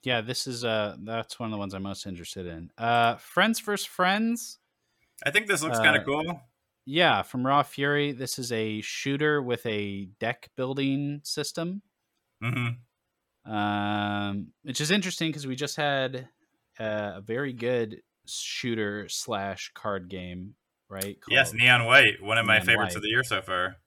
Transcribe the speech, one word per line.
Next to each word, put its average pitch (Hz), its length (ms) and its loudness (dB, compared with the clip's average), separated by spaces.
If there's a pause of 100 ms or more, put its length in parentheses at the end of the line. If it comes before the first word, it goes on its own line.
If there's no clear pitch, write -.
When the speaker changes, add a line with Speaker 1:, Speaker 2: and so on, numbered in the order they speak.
Speaker 1:
Yeah, 123 200 2
this 120 240 -4
is, 123 180 -6
uh, 107 360 0
that's 113 380 -8
one 117 100 -4
of - 20 -4
the 107 80 -4
ones 101 160 -6
I'm 95 80 -6
most 98 240 -8
interested 90 400 -10
in. 82 320 -12
Uh, 117 380 4
Friends 220 440 0
versus 202 260 -4
Friends. 214 720 -2 (680)
Speaker 2:
I 143 60 2
think 208 180 2
this 170 140 2
looks 139 160 2
kinda 147 200 6
Speaker 1:
Uh, - 60 -2
Speaker 2:
cool. 156 460 -4 (360)
Speaker 1:
yeah, 139 360 4
from 127 240 -4
Raw 143 160 6
Fury. 143 500 0
This 127 260 -6
is 123 140 -4
a 110 300 -2
shooter 147 600 0
with 123 240 -2
a 101 400 -2 (140)
deck 117 360 -6
building 139 680 -2
system. 170 580 -6 (600)
Speaker 2:
Mm-hmm. 120 380 -4 (640)
Speaker 1:
Um, 104 1080 -2 (100)
which 139 180 -6
is 151 100 0
interesting 175 420 0
'cause 143 140 -8
we 131 100 -6
just 147 200 -6
had, 135 520 -2 (500)
uh, 107 380 -4
a 98 60 -14
very 123 300 -4
good 117 500 -2 (240)
shooter 104 840 -4
slash 98 680 -4
card 98 340 -6
game, 90 480 -10 (320)
right? 98 380 -6
Speaker 2:
Yes, 123 260 4
Speaker 1:
Called - 20 -12
Speaker 2:
Neon 120 300 6
White, 120 380 8
one 107 160 2
of 113 80 2
my 110 120 8
Speaker 1:
Neon 92 80 2
Speaker 2:
favorites 95 300 4
of 101 60 -6
Speaker 1:
White. - 0 -
Speaker 2:
the 104 60 -2
year 120 160 2
so 107 180 0
far. 92 340 -2 (100)